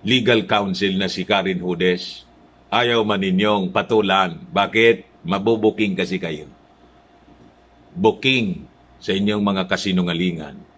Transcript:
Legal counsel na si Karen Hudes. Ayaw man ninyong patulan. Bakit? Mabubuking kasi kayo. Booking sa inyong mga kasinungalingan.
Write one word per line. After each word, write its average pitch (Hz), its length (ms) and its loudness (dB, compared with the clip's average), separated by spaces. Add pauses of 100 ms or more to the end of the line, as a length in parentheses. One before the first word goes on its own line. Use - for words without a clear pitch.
Legal 113 400 2
counsel 98 520 -2
na 95 120 -2
si 92 160 -6
Karen 95 320 0
Hudes. 90 680 -2 (440)
Ayaw 120 320 2
man 101 240 0
ninyong 95 480 2
patulan. 95 640 2 (160)
Bakit? 110 720 2
Mabubuking 104 720 0
kasi 92 240 -4
kayo. 76 240 -8 (1500)
Booking 107 720 0 (320)
sa 98 160 -2
inyong 104 240 0
mga 95 240 0
kasinungalingan. 87 920 -2 (200)